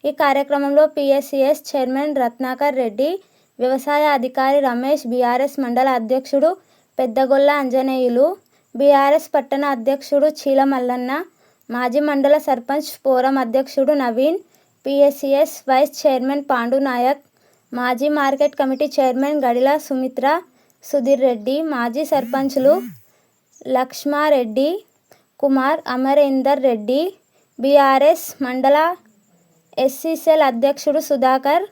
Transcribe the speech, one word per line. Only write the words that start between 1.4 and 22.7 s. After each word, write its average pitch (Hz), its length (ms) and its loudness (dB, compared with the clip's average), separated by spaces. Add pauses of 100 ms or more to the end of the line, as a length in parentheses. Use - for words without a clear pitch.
చైర్మన్ 277 540 -2
రత్నాకర్ 254 600 -2
రెడ్డి, 240 280 -2 (480)
వ్యవసాయ 269 440 0 (140)
అధికారి 262 420 0 (100)
రమేష్, 262 440 -2
బీఆర్ఎస్ 254 520 0
మండల 254 240 0 (100)
అధ్యక్షుడు 262 520 0 (480)
పెద్దగొల్ల 262 500 2 (100)
ఆంజనేయులు, 262 680 0 (500)
బీఆర్ఎస్ 277 580 4
పట్టణ 277 320 -2 (100)
అధ్యక్షుడు 277 520 0 (120)
చీల 269 220 2 (100)
మల్లన్న, 247 400 -4 (580)
మాజీ 247 380 -2
మండల 277 280 2 (120)
సర్పంచ్ 277 420 -4 (140)
ఫోరం 262 400 0
అధ్యక్షుడు 262 580 0
నవీన్, 262 380 -2 (460)
పిఎస్సిఎస్ 277 680 2 (160)
వైస్ 277 300 2
చైర్మన్ 269 500 0
పాండు 247 380 0
నాయక్, 254 340 0 (500)
మాజీ 247 460 -2
మార్కెట్ 277 440 0
కమిటీ 269 260 0 (100)
చైర్మన్ 269 480 0
గడిల 254 320 2 (100)
సుమిత్ర, 254 380 -6 (580)
సుధీర్ 269 440 0
రెడ్డి, 247 280 -2 (200)
మాజీ 240 360 -4
సర్పంచ్లు 269 640 2 (1000)